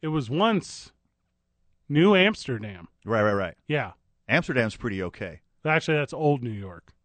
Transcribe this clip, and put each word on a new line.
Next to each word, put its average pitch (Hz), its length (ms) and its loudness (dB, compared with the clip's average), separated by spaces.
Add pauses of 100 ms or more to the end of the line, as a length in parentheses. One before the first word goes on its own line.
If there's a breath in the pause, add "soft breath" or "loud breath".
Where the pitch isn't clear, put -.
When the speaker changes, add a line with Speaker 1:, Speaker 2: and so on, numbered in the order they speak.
Speaker 1:
It 160 60 -6
was 151 220 -2
once 190 640 -2 (960)
New 170 260 6
Amsterdam. 110 720 0 (160)
Speaker 2:
Right, 107 200 2
right, 104 100 4
right. 95 220 -2 (120)
Speaker 1:
Yeah. 131 240 -4 (380)
Speaker 2:
Amsterdam's 123 480 0
pretty 95 260 -4
okay. 87 380 -10 (240)
Speaker 1:
Actually, 156 320 0
that's 147 160 -4
old 147 300 0
New 120 80 -4
York. 95 420 -12 (120)